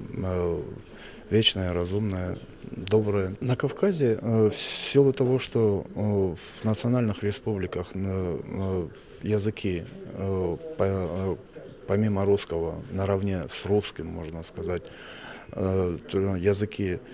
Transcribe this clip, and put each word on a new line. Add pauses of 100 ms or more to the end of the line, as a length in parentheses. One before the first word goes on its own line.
(180)
э, (680)
вечное,
разумное, (340)
доброе.
На
Кавказе,
э,
в
силу
того,
что, (100)
э,
в
национальных
республиках,
э,
э, (340)
языки, (300)
э, (200)
по-,
э, (520)
помимо
русского, (100)
наравне
с
русским,
можно
сказать, (680)
э, (120)
то
языки (140)